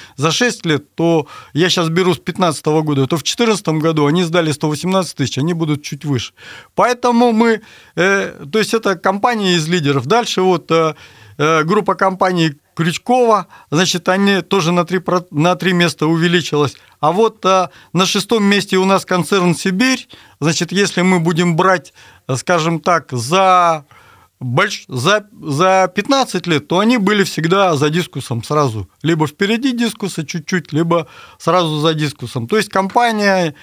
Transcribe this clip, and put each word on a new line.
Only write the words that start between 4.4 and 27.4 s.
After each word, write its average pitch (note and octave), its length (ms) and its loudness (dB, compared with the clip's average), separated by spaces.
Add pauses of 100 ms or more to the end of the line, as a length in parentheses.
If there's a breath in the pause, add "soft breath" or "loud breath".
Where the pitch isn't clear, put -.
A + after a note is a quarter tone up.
сто D3+ 160 -2
восемнадцать F3+ 480 -2
тысяч, C3 220 -4
они E3 160 -2
будут D3+ 280 -4
чуть - 220 -12
выше. C#3 280 -4 (420 loud breath)
Поэтому A#3+ 580 2
мы, A3+ 300 2 (340 loud breath)
э, F#3+ 360 0 (180)
то G#3+ 80 0
есть G#3 160 0
это G#3 220 -2
компания G3+ 580 0
из D#3+ 140 0
лидеров. C#3 380 0
Дальше G#3 360 0
вот, F#3 280 0
э, D#3+ 240 2 (420 loud breath)
э, D#3 260 2
группа F#3+ 320 0
компаний F#3 600 0 (240)
Крючкова, G#3+ 680 0 (240 loud breath)
значит, F3 360 0
они G3 320 2
тоже E3+ 300 0
на F3 140 2
три F3+ 160 -2
про-, F3+ 320 -2
на E3+ 240 2
три F3+ 160 -2
места E3+ 340 0
увеличилось. E3 720 0 (240 soft breath)
А D3 100 2
вот, A3 340 0
а, F#3+ 260 2 (220 loud breath)
на F3+ 140 0
шестом G3+ 380 0
месте G3+ 320 2
у F#3 80 2
нас F#3+ 200 2
концерн F3+ 520 0
«Сибирь». A#3+ 500 -2 (320 loud breath)
Значит, E3 320 -2
если F#3 320 0
мы F#3 160 2
будем E3+ 380 0
брать, F3+ 360 0 (360 loud breath)
э, C3+ 80 -2
скажем E3 420 -2
так, E3 320 0
за E3+ 720 2 (540 soft breath)
больш-, D#3 480 -2
за, F3 400 -2 (160)
за F#3 500 2
пятнадцать A#3+ 540 -2
лет, D#3+ 220 -2
то E3+ 100 0
они A#3 200 2
были G3+ 260 2
всегда F3 500 0